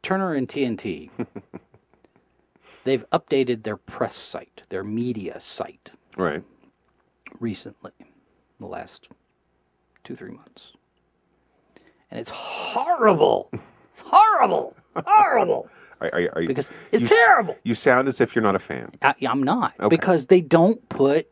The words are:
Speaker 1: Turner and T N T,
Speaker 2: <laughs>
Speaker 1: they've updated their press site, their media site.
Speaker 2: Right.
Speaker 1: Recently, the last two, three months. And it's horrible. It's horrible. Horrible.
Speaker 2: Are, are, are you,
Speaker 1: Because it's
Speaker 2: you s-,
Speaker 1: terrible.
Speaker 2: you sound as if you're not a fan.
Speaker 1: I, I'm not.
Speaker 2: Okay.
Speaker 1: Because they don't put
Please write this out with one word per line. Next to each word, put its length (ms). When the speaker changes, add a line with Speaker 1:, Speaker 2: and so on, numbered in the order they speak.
Speaker 1:
Turner 320
and 140
T 160
N 120
T, 340
Speaker 2:
<laughs> 880
Speaker 1:
they've 260
updated 520
their 140
press 400
site, 520
their 160
media 560
site. 520
Speaker 2:
Right. 260
Speaker 1:
Recently, 520
the 80
last 420
two, 140
three 160
months. 400
And 80
it's 120
horrible. 1200
It's 140
horrible. 680
Horrible. 720
Speaker 2:
Are, 120
are, 220
are 80
you, 60
Speaker 1:
Because 220
it's 100
Speaker 2:
you 40
s-, 40
Speaker 1:
terrible. 540
Speaker 2:
you 100
sound 340
as 120
if 140
you're 80
not 120
a 40
fan. 320
Speaker 1:
I, 120
I'm 140
not. 380
Speaker 2:
Okay. 80
Speaker 1:
Because 380
they 160
don't 480
put 420